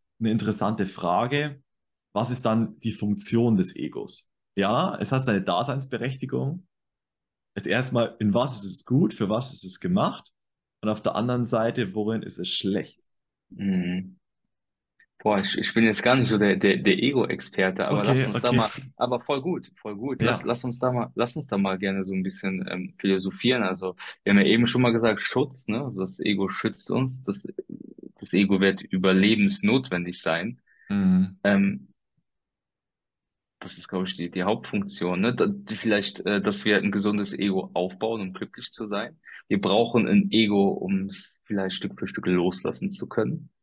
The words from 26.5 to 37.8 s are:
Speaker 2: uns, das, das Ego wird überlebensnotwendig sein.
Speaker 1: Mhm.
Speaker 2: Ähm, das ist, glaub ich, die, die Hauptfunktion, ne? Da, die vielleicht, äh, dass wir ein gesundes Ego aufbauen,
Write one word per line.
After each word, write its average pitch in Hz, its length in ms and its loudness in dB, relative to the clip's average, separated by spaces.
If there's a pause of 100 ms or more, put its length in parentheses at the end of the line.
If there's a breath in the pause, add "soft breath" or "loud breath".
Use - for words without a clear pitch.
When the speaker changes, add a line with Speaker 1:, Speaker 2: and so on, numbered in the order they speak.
Speaker 2:
uns, 127 320 -2
das, - 240 -6 (720)
das - 140 -12
Ego 98 280 4
wird 98 200 2
überlebensnotwendig 98 1400 2
sein. 87 400 -2 (260 soft breath)
Speaker 1:
Mhm. 92 560 2
Speaker 2:
Ähm, 98 440 2 (1700)
das - 180 -16
ist, - 120 -18
glaub 92 180 -4
ich, - 100 -8
die, 85 140 -6
die 92 140 -4
Hauptfunktion, 98 760 -2
ne? 120 140 0
Da, 87 120 2
die 104 300 -4
vielleicht, 104 440 -2
äh, 101 200 0
dass 101 240 -2
wir 104 140 4
ein 98 140 2
gesundes 104 460 0
Ego 92 360 -2
aufbauen, 98 480 -2